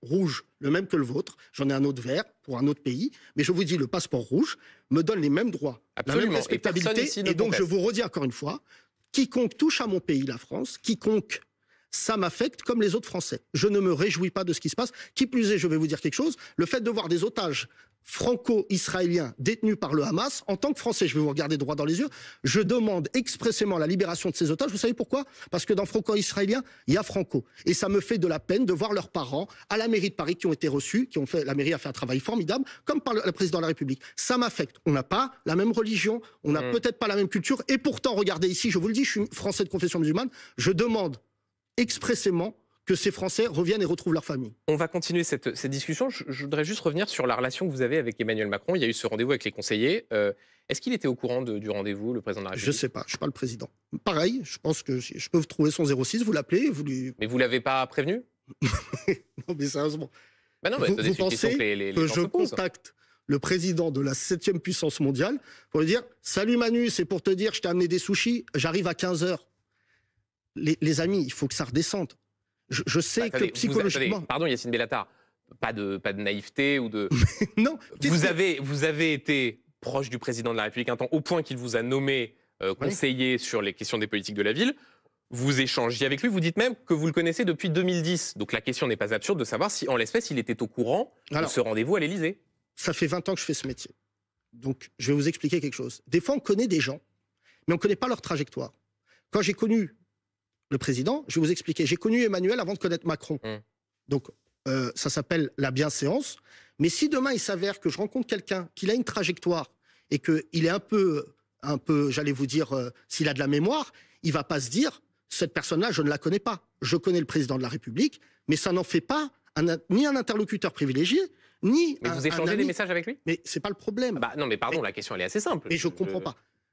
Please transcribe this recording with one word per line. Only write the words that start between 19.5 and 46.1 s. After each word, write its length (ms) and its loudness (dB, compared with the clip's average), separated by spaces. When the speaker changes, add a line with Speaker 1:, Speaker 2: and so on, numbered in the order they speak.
Speaker 1:
par 140 -2
le 100 4
Hamas, 440 -2
en 100 0
tant 160 2
que 60 -12
Français, 280 2
je 60 -2
vais 60 2
vous 100 4
regarder 280 0
droit 180 -2
dans 100 0
les 140 2
yeux, 100 0
je 180 2
demande 520 2
expressément 640 0
la 100 2
libération 420 0
de 60 -2
ces 160 2
otages. 200 0
Vous 60 -4
savez 160 2
pourquoi ? 320 -2
Parce 140 -2
que 80 4
dans 120 2
franco-israélien, 760 0
il 60 4
y 40 6
a 60 0
Franco. 420 -2
Et 80 4
ça 160 0
me 100 4
fait 180 0
de 100 2
la 120 0
peine 260 2
de 80 4
voir 200 4
leurs 160 0
parents 380 -2
à 80 0
la 100 2
mairie 220 4
de 60 -8
Paris 200 0
qui 120 -2
ont 60 4
été 140 0
reçus, 400 2
qui 120 -4
ont 60 0
fait, 200 0
la 100 0
mairie 180 2
a 40 0
fait 120 -8
un 40 -8
travail 260 -2
formidable, 460 0
comme 160 2
par 120 -2
le, 120 2
le 60 2
président 280 0
de 40 0
la 40 0
République. 340 -2
Ça 220 0
m'affecte. 480 -2
On 60 4
n'a 120 2
pas 280 0
la 100 2
même 160 4
religion, 500 0
on 80 0
n'a 100 2
Speaker 2:
Hmm. 100 -4
Speaker 1:
peut-être 280 0
pas 80 0
la 80 0
même 140 2
culture. 380 0
Et 100 4
pourtant, 380 0
regardez 320 2
ici, 240 0
je 80 2
vous 80 0
le 60 0
dis, 120 2
je 60 0
suis 100 0
Français 320 -2
de 60 -4
confession 300 0
musulmane, 300 2
je 140 4
demande 460 2
expressément 800 0
que 100 2
ces 160 0
Français 360 0
reviennent 340 2
et 40 2
retrouvent 280 0
leur 120 0
famille. 280 -6
Speaker 2:
On 80 2
va 100 0
continuer 380 0
cette, 300 -2
cette 160 -4
discussion. 380 -2
Je, 200 -8